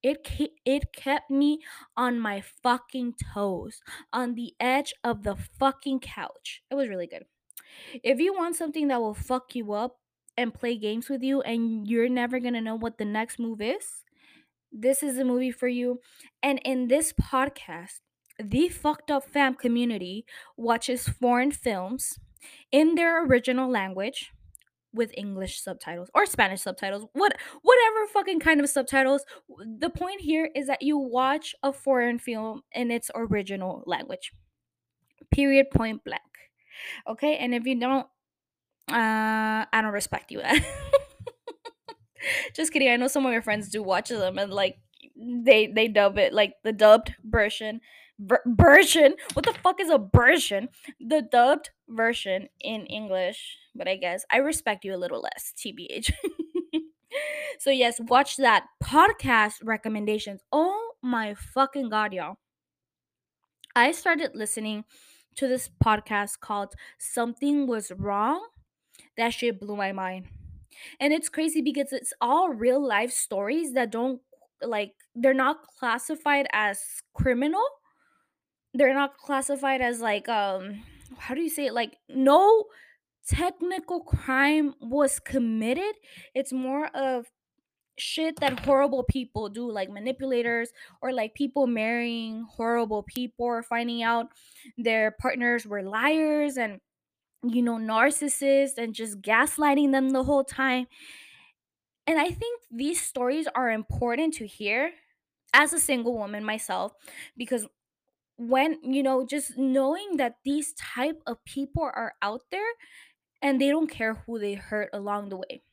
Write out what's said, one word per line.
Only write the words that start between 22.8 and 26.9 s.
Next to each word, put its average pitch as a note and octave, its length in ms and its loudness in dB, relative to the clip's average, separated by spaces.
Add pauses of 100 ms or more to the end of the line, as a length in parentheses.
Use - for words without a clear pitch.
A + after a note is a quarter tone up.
their E4 280 2
original B3+ 460 2
language G3 600 -4 (600)
with A3+ 240 -4
English G3 460 -8
subtitles F3 540 -12
or G4 100 6
Spanish G3 360 0
subtitles, G3+ 520 -6